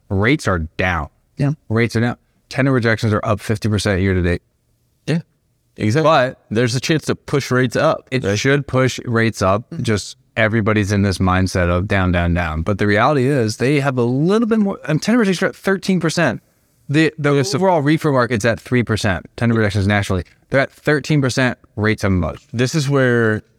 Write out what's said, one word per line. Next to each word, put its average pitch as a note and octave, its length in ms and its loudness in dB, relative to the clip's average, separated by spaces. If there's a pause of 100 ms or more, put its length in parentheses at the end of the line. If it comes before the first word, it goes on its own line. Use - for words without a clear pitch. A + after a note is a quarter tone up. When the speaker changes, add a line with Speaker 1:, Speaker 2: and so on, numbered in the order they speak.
Speaker 1:
Rates G#2+ 380 0
are F#2 140 0
down. E2 480 -4 (280)
Speaker 2:
Yeah. C#3+ 160 -2 (160)
Speaker 1:
Rates A2+ 280 0
are A2 40 0
down. A#2+ 160 -2 (320)
Tender C3+ 220 -2
rejections A2+ 420 0
are G#2 120 0
up A2 160 -2
fifty - 280 -4
percent G#2 340 0
year G2 120 2
to F2+ 80 2
date. F2 200 0 (640)
Speaker 3:
Yeah, D#3 160 -2 (540)
exactly. C3+ 320 0
Speaker 1:
But C3+ 420 2
Speaker 3:
there's A2+ 240 0
a C3 60 -2
chance D#3 260 -2
to A2+ 100 -2
push - 340 -4
rates B2+ 260 0
up, D3+ 340 0
Speaker 1:
it B2+ 120 -2
Speaker 3:
right? G2+ 160 0
Speaker 1:
should C#3 280 0
push C3 400 0
rates A2+ 340 0
up. G2+ 300 0
Speaker 2:
Mm-hmm. E3 120 -8
Speaker 1:
Just A2 340 -4 (200)
everybody's G#2+ 560 2
in G2+ 100 2
this G2 160 0
mindset F#2 520 2
of F2 180 0
down, F#2 240 0
down, E2+ 220 0
down. D#2+ 280 -4
But F#2+ 160 -2
the G#2 80 0
reality A#2+ 400 2
is B2 300 0
they C#3 240 0
have C3+ 180 -2
a A#2+ 60 2
little E3 420 0
bit A3 120 0
more, G3 260 0
um, D3+ 140 -2
tender A3+ 200 0
rejections F#3+ 240 0
are F#3+ 40 0
at - 100 -4
thirteen F#3+ 420 -2
percent. D#3 440 -2 (460)
The, D3+ 280 2
the C#3+ 160 0
Speaker 3:
Yeah, C#3+ 100 2
so C3 140 -2
Speaker 1:
overall F3+ 240 2
reefer D3 320 0
market's A#2+ 320 0
at A2+ 160 0
three B2 220 0
percent. G2+ 440 -2 (100)
Tender A#2 180 0
rejections G#2 320 0
nationally, G2+ 380 0 (260)
they're C3 100 2
at C3 100 -2
thirteen D3+ 520 0
percent. B2+ 360 -2 (160)
Rates G#2 280 0
have F#2+ 180 2
budged. - 320 -6
Speaker 3:
This B2 220 -2
is C#3+ 160 -2
where, A#2+ 520 2 (160)